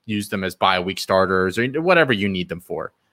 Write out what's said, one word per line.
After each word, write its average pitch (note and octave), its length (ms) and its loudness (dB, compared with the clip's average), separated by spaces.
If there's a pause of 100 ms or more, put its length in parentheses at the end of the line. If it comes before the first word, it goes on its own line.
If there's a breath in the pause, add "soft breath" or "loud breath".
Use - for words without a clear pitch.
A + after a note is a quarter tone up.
use G#2 220 -4
them G2 140 -4
as F#2 140 -4
bye F#2+ 240 2
week F2+ 180 -4
starters F#2+ 580 2
or A#2 100 0 (160)
whatever E3 300 4
you G2+ 160 0
need F2+ 200 -4
them E2+ 120 -8
for. D#2 320 -10 (200)